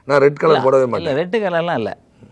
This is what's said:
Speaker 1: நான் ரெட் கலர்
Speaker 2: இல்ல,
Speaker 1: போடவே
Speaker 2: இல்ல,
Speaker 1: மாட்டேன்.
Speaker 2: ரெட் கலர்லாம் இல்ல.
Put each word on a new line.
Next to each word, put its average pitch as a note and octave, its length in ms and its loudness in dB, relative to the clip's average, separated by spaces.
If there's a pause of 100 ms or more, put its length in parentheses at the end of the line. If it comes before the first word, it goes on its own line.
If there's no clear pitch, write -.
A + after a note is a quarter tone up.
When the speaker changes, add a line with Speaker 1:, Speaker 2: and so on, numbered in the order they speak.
Speaker 1:
நான் C#3 140 2
ரெட் C#3+ 200 2
கலர் D#3+ 180 2
Speaker 2:
இல்ல, C#3 100 0
Speaker 1:
போடவே C3 200 4
Speaker 2:
இல்ல, A#2 80 -4
Speaker 1:
மாட்டேன். C#3 260 -4
Speaker 2:
ரெட் F3+ 240 -4
கலர்லாம் E3+ 380 -4
இல்ல. G2 80 -6 (420)